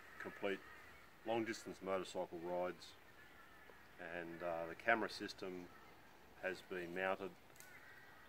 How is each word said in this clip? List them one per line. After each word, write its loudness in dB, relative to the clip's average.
complete 2
long 6
distance -2
motorcycle 2
rides, 2
and, -2
uh, 2
the -2
camera 8
system -2
has 2
been 0
mounted 4